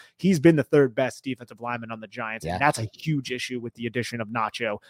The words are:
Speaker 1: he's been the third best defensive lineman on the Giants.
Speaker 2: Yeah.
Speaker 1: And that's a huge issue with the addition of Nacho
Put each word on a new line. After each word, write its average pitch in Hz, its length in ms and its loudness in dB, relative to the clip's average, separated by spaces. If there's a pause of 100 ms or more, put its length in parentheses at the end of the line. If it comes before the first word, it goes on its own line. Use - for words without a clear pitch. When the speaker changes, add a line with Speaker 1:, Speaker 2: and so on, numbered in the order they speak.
(180)
Speaker 1:
he's 175 220 4
been 160 160 8
the 139 80 4
third 139 280 6
best 127 300 -2
defensive 113 380 -10
lineman 117 320 -8
on 110 80 -10
the 110 80 -16
Giants. 110 360 -10
Speaker 2:
Yeah. 87 100 -4
Speaker 1:
And 104 60 -4
that's 143 200 2
a 110 120 -4
huge 143 380 -4
issue 123 300 -6
with 117 140 -10
the 117 120 -6
addition 117 340 -4
of 107 60 -6
Nacho 110 520 -4 (120)